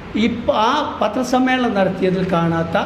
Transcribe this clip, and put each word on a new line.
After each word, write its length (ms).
ഇപ്പം 280
ആ 20
പത്രസമ്മേളനം 800
നടത്തിയതിൽ 520
കാണാത്ത 540